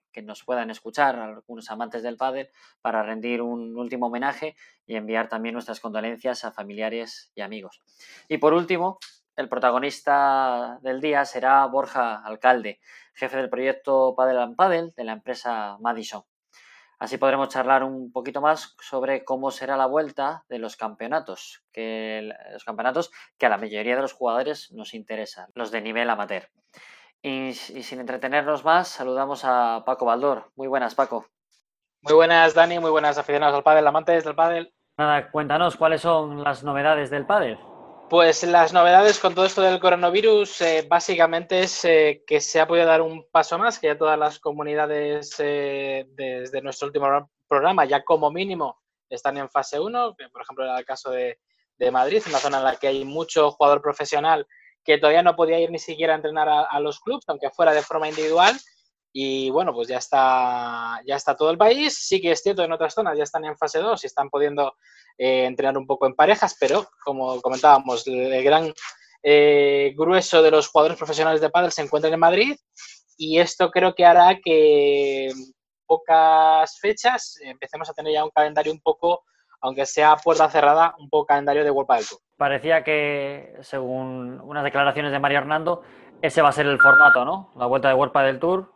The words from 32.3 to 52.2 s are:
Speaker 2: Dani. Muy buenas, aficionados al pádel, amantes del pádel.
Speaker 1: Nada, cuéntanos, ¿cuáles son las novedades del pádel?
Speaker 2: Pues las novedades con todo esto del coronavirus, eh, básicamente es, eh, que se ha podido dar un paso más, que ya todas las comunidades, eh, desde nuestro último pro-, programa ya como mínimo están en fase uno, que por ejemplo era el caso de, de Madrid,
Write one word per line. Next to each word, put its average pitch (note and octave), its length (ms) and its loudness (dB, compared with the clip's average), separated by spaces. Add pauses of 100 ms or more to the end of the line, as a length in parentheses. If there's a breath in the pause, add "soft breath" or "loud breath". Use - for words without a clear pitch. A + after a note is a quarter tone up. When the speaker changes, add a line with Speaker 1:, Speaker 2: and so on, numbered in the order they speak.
Speaker 2:
Dani. E3+ 240 4
Muy E3 120 -2
buenas, D3+ 280 0
aficionados C#3+ 380 0
al C#3+ 60 -2
pádel, D#3 240 4
amantes D#3 380 0
del D3+ 100 -6
pádel. E3+ 380 -2 (240)
Speaker 1:
Nada, D3 340 0
cuéntanos, D3+ 460 -2
¿cuáles D#3+ 240 0
son D#3 420 -2
las C#3+ 220 -6
novedades C#3+ 460 0
del C#3+ 160 -6
pádel? D#3+ 320 -2 (500)
Speaker 2:
Pues E3+ 360 4
las E3+ 280 4
novedades F#3 460 6
con F3+ 160 0
todo F#3 120 2
esto F#3+ 160 0
del F#3 180 2
coronavirus, F#3+ 800 2
eh, D#3+ 280 0
básicamente E3+ 720 2
es, F#3 260 -4
eh, D#3 400 4
que D3+ 160 0
se D#3+ 200 -2
ha D#3+ 80 2
podido E3+ 180 4
dar D#3+ 160 4
un D#3+ 300 -8
paso E3 260 0
más, A3 220 -2
que D#3+ 80 0
ya D3 100 -2
todas D#3 180 2
las D3+ 220 -2
comunidades, D3 1000 -6
eh, C#3 720 -4
desde C3 520 -10
nuestro C#3 240 -10
último C#3+ 200 -4
pro-, C#3+ 240 -2 (180)
programa D#3 360 2
ya C#3 200 0
como D3+ 260 0
mínimo E3+ 480 -6 (320)
están C#3 280 -6
en C#3 100 -8
fase D3 320 -4
uno, A3+ 340 -6
que C3 140 -20
por B2 120 -20
ejemplo C3 240 -10
era B2+ 140 -6
el B2 60 -10
caso C3 260 -10
de, B2 300 -6 (380)
de B2 120 2
Madrid, C#3 380 0